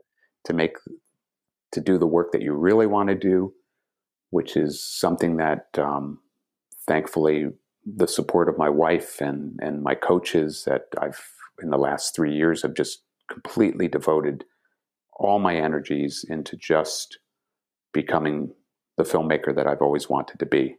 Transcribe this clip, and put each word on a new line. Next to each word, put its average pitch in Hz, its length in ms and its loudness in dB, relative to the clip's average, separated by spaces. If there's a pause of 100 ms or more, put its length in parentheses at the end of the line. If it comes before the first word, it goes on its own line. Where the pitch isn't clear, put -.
(460)
to 85 60 -2
make, 82 240 0 (920)
to - 100 -4
do 95 160 2
the 82 120 4
work 85 240 2
that - 100 0
you 71 120 -2
really 101 340 4
want 101 220 2
to 95 40 4
do, 92 400 0 (760)
which 80 260 -2
is 76 280 0
something 85 520 0
that, 80 320 -2 (100)
um, 71 400 -2 (680)
thankfully, 78 640 0 (360)
the 101 220 0
support - 400 2
of - 80 0
my 76 140 2
wife 80 500 2
and, 71 400 -6
and 73 220 -4
my 67 120 2
coaches 82 680 0
that 67 220 0 (160)
I've, - 200 -6 (400)
in 82 60 -6
the 71 80 0
last 69 400 0
three 76 180 0
years, 80 280 2
have 69 100 -2
just - 300 -4 (280)
completely - 580 0
devoted 71 540 0 (760)
all 202 200 2
my 185 160 2
energies 73 720 -2
into 80 300 -8
just - 600 -2 (760)
becoming 76 580 -2 (460)
the 82 60 2
filmmaker 78 520 0
that 71 120 2
I've 71 160 2
always 71 260 0
wanted 69 300 -2
to - 80 -2
be. 65 320 0